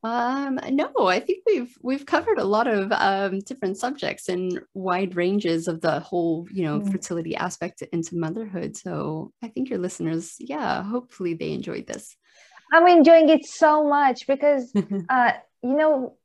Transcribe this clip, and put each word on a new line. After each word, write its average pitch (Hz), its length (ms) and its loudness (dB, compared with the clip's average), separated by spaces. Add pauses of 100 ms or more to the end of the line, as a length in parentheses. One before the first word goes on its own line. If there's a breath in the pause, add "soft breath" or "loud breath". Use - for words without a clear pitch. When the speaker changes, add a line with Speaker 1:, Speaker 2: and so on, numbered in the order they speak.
Speaker 1:
Um, 247 560 -4 (100)
no, 285 220 -2 (160)
I 180 100 2
think 370 280 -4
we've, 294 360 0
we've 269 240 -4
covered 415 320 0
a - 60 -2
lot 214 240 2
of, 202 240 0
um, 196 480 0
different 202 380 -8
subjects - 500 -8
and 180 320 -4 (140)
wide 185 420 -4
ranges 175 500 -2
of 165 140 -6
the 151 200 0
whole, 170 520 -4
you 190 120 -4
know, 151 160 -2
Speaker 2:
Mm. 202 120 -4
Speaker 1:
fertility 170 420 -6
aspect - 480 -8 (100)
into 170 220 -6
motherhood. 170 640 -8
So 156 560 -8 (100)
I 233 60 -14
think 254 220 -8
your 214 80 -6
listeners, 165 600 -6
yeah, 269 440 -6
hopefully 202 520 -6
they 160 180 -8
enjoyed 120 340 -10
this. - 280 -14 (580 soft breath)
Speaker 2:
I'm 330 140 8
enjoying 330 440 10
it 311 160 4
so 302 420 4
much 285 380 2
because, 277 480 0
Speaker 1:
<laughs> 196 340 -4
Speaker 2:
uh, 247 240 2 (300)
you 254 140 0
know 302 480 0